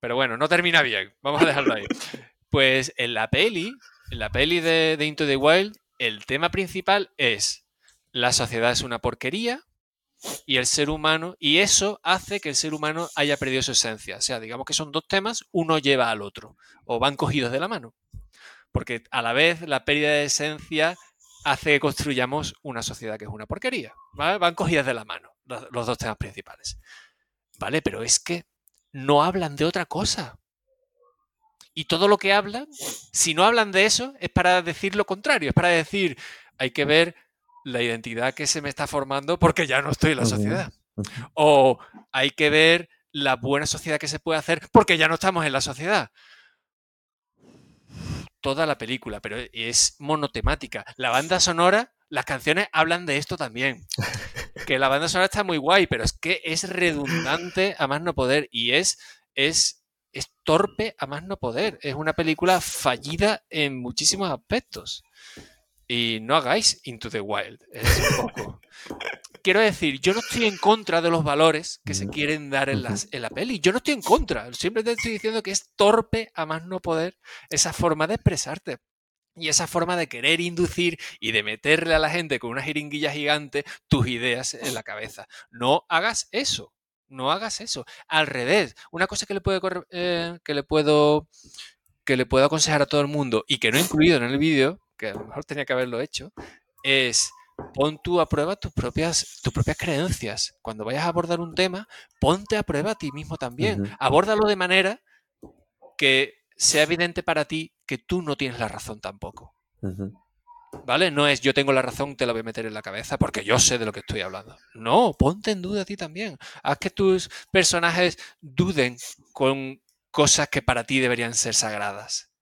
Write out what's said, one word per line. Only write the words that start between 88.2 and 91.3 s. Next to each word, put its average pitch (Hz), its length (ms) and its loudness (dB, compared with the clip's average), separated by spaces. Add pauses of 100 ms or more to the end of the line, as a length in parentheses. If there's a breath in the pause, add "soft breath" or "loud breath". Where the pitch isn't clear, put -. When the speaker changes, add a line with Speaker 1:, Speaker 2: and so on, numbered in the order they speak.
Speaker 1:
revés, 135 480 0 (180 loud breath)
una 170 140 -2
cosa - 200 -6
que 196 80 -8
le 196 60 -4
puede 190 200 -2
corre-, 180 300 -6
eh, 175 540 -4
que 151 100 -4
le 143 80 -2
puedo, 151 640 4 (760 loud breath)